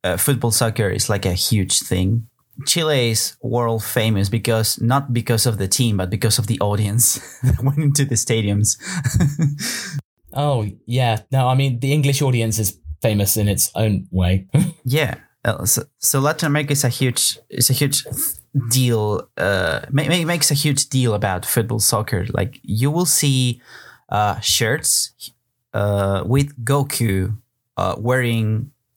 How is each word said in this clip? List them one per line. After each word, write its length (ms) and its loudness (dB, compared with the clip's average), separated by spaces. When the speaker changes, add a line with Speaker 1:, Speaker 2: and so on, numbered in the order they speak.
Speaker 1:
uh, 140 0
football 340 0
soccer 380 0
is, 200 -2
like, 160 0
a 80 2
huge 480 0
thing. 460 0
Chile 440 2
is 300 -2
world 420 -2
famous 460 0
because, 500 0
not 340 0
because 340 0
of 100 0
the 100 -2
team, 300 2
but 140 -2
because 260 0
of 80 -2
the 140 -2
audience 560 0
<laughs> 40 -6
that 200 2
went 160 0
into 260 2
the 100 -4
stadiums. 640 0
<laughs> 840 -2
Speaker 2:
Oh, 300 0
yeah. 340 0
No, 160 2
I 60 4
mean, 260 2
the 140 0
English 280 2
audience 360 2
is 220 -2
famous 340 2
in 100 2
its 280 0
own 360 0
way. 420 2
<laughs> 40 4
Speaker 1:
Yeah. 300 0
Uh, 200 0
so, 180 0
so 200 0
Latin 280 0
America 240 0
is 120 2
a 60 4
huge, 480 -2
is 200 0
a 40 2
huge 300 0
deal. 680 0
Uh, 440 0
ma-, 140 0
ma-, 200 0
makes 260 0
a 40 2
huge 340 0
deal 240 2
about 320 -2
football, 340 0
soccer. 540 0
Like, 300 -2
you 260 0
will 160 0
see, 560 0
uh, 320 0
shirts, 720 0
uh, 520 0
with 400 -2
Goku, 720 0
uh, 220 -2
wearing 720 0